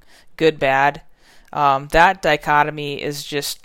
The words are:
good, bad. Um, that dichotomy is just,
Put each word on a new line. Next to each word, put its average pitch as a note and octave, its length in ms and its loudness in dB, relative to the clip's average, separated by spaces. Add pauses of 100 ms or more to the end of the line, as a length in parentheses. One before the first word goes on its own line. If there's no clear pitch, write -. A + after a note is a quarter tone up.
(380)
good, D#3 200 2
bad. C#3 440 0 (500)
Um, C#3+ 360 0
that F3+ 340 2
dichotomy D3 800 -2
is D3 220 -8
just, - 400 -8